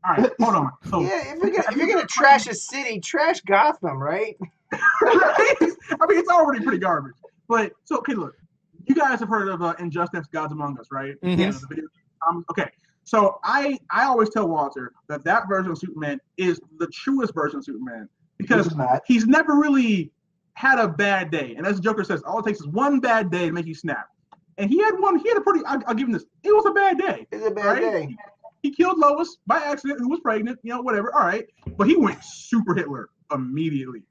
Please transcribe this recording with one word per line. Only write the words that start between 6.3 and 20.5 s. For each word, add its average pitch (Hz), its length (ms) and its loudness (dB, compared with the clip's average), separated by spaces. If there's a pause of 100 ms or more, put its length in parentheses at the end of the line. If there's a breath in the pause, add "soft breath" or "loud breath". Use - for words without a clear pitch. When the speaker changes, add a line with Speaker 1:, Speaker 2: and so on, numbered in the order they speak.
Speaker 1:
pretty 220 160 -2
garbage. 156 340 -4 (340)
But, 226 260 0 (100)
so, 311 140 -6
okay, 277 160 -4
look. 170 220 -8 (520)
You 262 80 4
guys 269 240 2
have 214 100 -6
heard 208 180 0
of, 180 140 -6
uh, 170 180 -2
Injustice: 170 540 -6
Gods - 200 -6
Among 143 260 -8
Us, - 120 -20
right? 135 300 -8
Speaker 3:
Mm-hmm. 180 180 0
Speaker 1:
Yeah, 196 120 2
the - 180 -12
video 156 140 -10
game. - 60 -16 (380)
Um, 170 220 -2
okay. 165 180 -4 (360)
So 233 400 2
I, 277 340 0 (140)
I 240 140 2
always 233 260 2
tell 208 160 -2
Walter 151 440 -4 (160)
that 147 180 -10
that 190 220 2
version 185 240 -2
of 156 60 -6
Superman 151 420 -8 (180)
is 180 220 0 (200)
the 170 80 -2
truest 269 480 -2
version 151 240 -4
of 135 60 -14
Superman 120 420 -12 (320)
because 214 260 2
Speaker 4:
Which 165 80 -2
is 151 40 -6
not. 127 280 2
Speaker 1:
he's 220 220 4
never 302 280 4
really 254 560 2 (420)